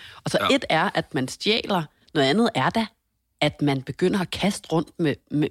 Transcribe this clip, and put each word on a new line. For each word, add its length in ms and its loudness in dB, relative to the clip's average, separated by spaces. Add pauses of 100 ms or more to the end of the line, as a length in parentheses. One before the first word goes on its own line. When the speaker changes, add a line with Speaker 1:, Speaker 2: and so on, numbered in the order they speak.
(240)
Speaker 1:
Og 80 -4
så 60 2 (120)
Speaker 2:
Ja. 60 6
Speaker 1:
et 140 -2
er, 240 2
at 200 -4
man 140 -2
stjæler. 560 -2 (300)
Noget 140 4
andet 280 4
er 140 0
da, 160 -2 (560)
at 200 0
man 200 2
begynder 380 0
at 120 -4
kaste 400 -2
rundt 180 0 (100)
med, 160 0 (160)
med, 200 0